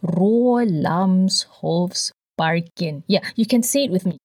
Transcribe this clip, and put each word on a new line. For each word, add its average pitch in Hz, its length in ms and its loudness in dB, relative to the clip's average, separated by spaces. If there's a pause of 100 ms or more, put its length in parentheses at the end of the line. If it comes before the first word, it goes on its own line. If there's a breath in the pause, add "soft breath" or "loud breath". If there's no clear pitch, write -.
Roar 226 640 2
lambs 185 800 2 (160)
hoofs 175 500 -2 (260)
barking. 165 720 -4
Yeah, 190 140 2 (140 loud breath)
you 226 100 0
can 233 180 2
say 277 220 0
it 233 60 -4
with 180 140 -2
me. 170 200 -2